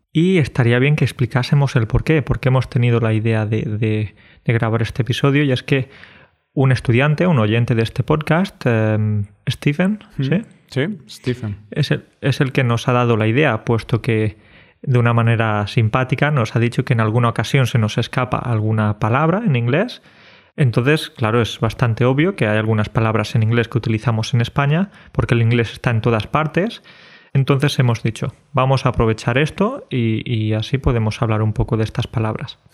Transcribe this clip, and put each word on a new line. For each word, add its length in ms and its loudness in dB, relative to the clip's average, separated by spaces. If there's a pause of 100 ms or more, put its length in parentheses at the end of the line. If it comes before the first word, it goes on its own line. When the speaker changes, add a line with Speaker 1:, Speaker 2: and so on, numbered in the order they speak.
(120)
Speaker 1:
Y 260 2
estaría 420 2
bien 160 2
que 80 0
explicásemos 720 0
el 100 2
porqué, 360 0
por 180 -4
qué 80 -2
hemos 200 0
tenido 300 2
la 140 0
idea 340 0
de, 160 -2
de, 520 -2 (300)
de 80 0
grabar 300 0
este 200 -2
episodio, 420 2
y 80 0
es 100 -2
que 280 -2 (640)
un 180 4
estudiante, 560 2
un 100 4
oyente 380 2
de 60 2
este 200 -2
podcast, 640 -2
em, 600 0 (220)
Stephen, 520 -2 (180)
Speaker 2:
Mm. 60 -2
Speaker 1:
¿sí? 180 0 (280)
Speaker 2:
Sí, 280 -4 (100)
Stephen. 480 -6 (140)
Speaker 1:
Es 220 -2
el, 140 -6 (140)
es 200 -2
el 100 -2
que 140 0
nos 240 0
ha 40 2
dado 240 2
la 120 0
idea, 360 0
puesto 380 -2
que 360 -2 (440)
de 160 2
una 160 2
manera 540 0
simpática 640 0
nos 240 0
ha 20 0
dicho 260 0
que 100 0
en 60 0
alguna 280 2
ocasión 400 0
se 100 0
nos 180 0
escapa 420 -2
alguna 600 0
palabra 480 0
en 80 2
inglés. 480 -2 (540)
Entonces, 540 2
claro, 300 0
es 200 -2
bastante 440 0
obvio 300 2
que 140 0
hay 100 2
algunas 300 0
palabras 480 0
en 80 2
inglés 240 0
que 100 -2
utilizamos 560 -2
en 60 2
España, 500 0 (220)
porque 220 0
el 80 4
inglés 300 2
está 180 -4
en 100 0
todas 260 0
partes. 560 -2 (540)
Entonces 440 2
hemos 240 0
dicho, 280 -6 (200)
"Vamos 340 0
a 40 0
aprovechar 480 0
esto 520 -2
y, 340 -2
y 280 -2
así 260 -2
podemos 420 0
hablar 220 0
un 100 0
poco 240 -2
de 60 0
estas 240 -4
palabras." 540 -6 (140)